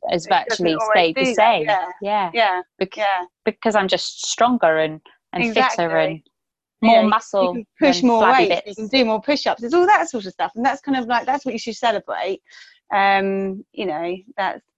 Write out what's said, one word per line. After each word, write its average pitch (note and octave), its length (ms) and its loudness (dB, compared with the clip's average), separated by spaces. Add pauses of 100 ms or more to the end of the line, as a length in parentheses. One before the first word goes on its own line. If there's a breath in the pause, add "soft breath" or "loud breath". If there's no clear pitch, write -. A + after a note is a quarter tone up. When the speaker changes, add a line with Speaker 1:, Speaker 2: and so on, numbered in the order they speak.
Speaker 1:
has E3+ 160 -2
Speaker 2:
It F3 220 0
doesn't - 0 -
Speaker 1:
virtually F3 280 0
Speaker 2:
always E3+ 160 -2
Speaker 1:
stayed F3 240 2
the C4 100 0
Speaker 2:
do B3 100 0
that, - 0 -
Speaker 1:
same. G#3 320 2
Speaker 2:
yeah. F3+ 240 -2 (100)
Speaker 1:
Yeah. G3+ 320 -2
Speaker 2:
Yeah, G3+ 280 0 (180)
Speaker 1:
Bec-, F#3+ 180 -6
Speaker 2:
yeah. G3 280 -2 (180)
Speaker 1:
because G#3+ 320 -2
I'm G3 140 2
just - 360 -4
stronger A3+ 540 2
and, D#3 220 -2 (320 soft breath)
and A#3+ 100 -2
Speaker 2:
Exactly. A#3 400 0
Speaker 1:
fitter E3 140 -2
and D#3+ 240 -2 (600)
Speaker 2:
You A3 60 4
Speaker 1:
more A3+ 160 8
Speaker 2:
know, A3 60 2
Speaker 1:
muscle G#3 340 0
Speaker 2:
you F#3 220 -4
can - 220 0
push C4 140 2
Speaker 1:
and C4 60 4
Speaker 2:
more A#3 120 4
Speaker 1:
flabby B3 240 4
Speaker 2:
weight, G3 60 2
Speaker 1:
bits. - 180 -2
Speaker 2:
you G3+ 80 -14
can A3 120 -10
do C4 180 2
more A3 160 -2
push-ups. A3+ 420 -2
It's A#3+ 100 -8
all F4+ 140 4
that E4+ 220 2
sort G#3+ 160 -8
of F#3 60 -12
stuff, F3 240 -6
and A3+ 100 -6
that's C#4 160 -2
kind C4+ 160 -2
of B3 100 -4
like, A#3 180 -2
that's C#4 200 -4
what C4 80 -6
you A3+ 60 -6
should A3 160 -10
celebrate. G3 640 -4 (520 loud breath)
Um, G3 800 0
you G#3+ 120 -8
know, E3+ 300 -6 (220)
that's, F#3+ 240 -6 (160)